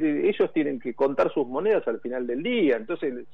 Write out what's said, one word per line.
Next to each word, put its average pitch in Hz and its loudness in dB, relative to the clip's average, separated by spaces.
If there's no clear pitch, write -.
ellos - 0
tienen 143 0
que 120 -6
contar 139 2
sus 143 2
monedas 165 2
al 113 -2
final 123 -4
del 123 -4
día. 185 2
Entonces, 127 -6